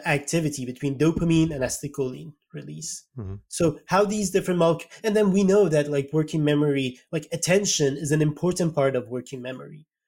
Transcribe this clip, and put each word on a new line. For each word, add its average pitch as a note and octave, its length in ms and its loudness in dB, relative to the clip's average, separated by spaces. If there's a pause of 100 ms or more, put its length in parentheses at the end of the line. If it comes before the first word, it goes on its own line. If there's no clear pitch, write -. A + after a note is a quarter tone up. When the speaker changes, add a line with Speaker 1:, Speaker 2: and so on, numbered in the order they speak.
Speaker 1:
activity D3+ 600 -2
between C3 320 -4
dopamine E3 580 2
and C3 80 -2
acetylcholine C#3 680 -6 (200)
release. D#3 520 -14 (120)
Speaker 2:
Mm-hmm. G2 180 -10 (120)
Speaker 1:
So D#3+ 380 0
how G3 180 2
these G#3 280 -2
different F3+ 280 0
molec-, E3 280 2 (160)
and A3 120 0
then G#3 160 4
we G3+ 120 4
know F#3+ 260 6
that, D3 200 2
like, C#3+ 220 -2
working D#3 320 0
memory, D3 560 2 (120)
like, D#3+ 200 -6
attention D#3+ 680 0
is D3+ 140 -4
an D#3 100 4
important E3 540 0
part C3+ 200 2
of B2 120 -2
working B2 340 -10
memory, C#3+ 460 -14 (200)